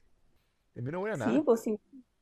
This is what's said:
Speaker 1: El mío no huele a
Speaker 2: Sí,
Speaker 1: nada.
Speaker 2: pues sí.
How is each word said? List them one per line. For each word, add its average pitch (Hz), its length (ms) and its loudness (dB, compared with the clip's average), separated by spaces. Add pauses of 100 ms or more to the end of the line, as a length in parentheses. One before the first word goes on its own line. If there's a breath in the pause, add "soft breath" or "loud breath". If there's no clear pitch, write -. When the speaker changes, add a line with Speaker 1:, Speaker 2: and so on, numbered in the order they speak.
(760)
Speaker 1:
El 117 80 -8
mío 135 80 -6
no 180 80 -6
huele 208 160 -4
a - 20 -4
Speaker 2:
Sí, 170 140 -2
Speaker 1:
nada. 294 120 4
Speaker 2:
pues 233 180 4
sí. 214 180 -4 (420)